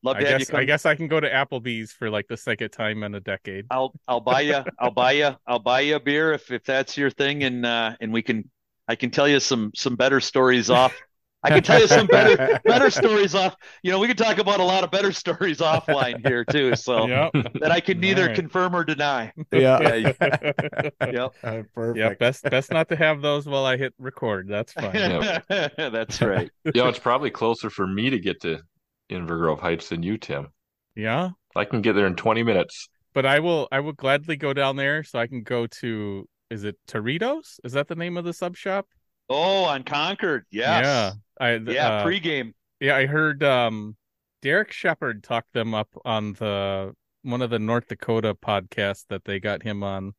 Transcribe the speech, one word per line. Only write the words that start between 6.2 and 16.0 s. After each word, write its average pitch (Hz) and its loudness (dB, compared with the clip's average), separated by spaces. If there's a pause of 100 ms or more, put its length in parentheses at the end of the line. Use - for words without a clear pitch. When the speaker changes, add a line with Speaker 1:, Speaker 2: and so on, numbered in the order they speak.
Speaker 1:
if, - -8
if 120 -6
that's 135 -2
your 143 0
thing, 143 -2
and, 123 -2
uh, 117 -2
and 113 -4
we 113 2
can, 110 -2 (400)
I 117 0
can 127 -2
tell 143 4
you 143 6
some, 113 0
some 123 -2
better 131 4
stories 127 4
off. 127 6 (500)
I 143 4
can 156 8
tell - 8
you 214 8
some - 8
better, - 6
Speaker 3:
<laughs> - -2
Speaker 1:
better 539 6
stories 202 2
off. 190 0 (260)
You 180 -2
know, 190 0
we 214 2
can 240 0
talk 220 2
about 202 2
a 185 4
lot 185 2
of 175 -4
better 196 2
stories 170 -2
offline 143 0